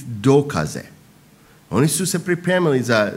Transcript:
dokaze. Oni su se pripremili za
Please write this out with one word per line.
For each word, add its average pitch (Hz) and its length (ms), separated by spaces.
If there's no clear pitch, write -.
dokaze. 123 760
Oni 135 180
su 165 180
se 202 120
pripremili 175 640
za 110 340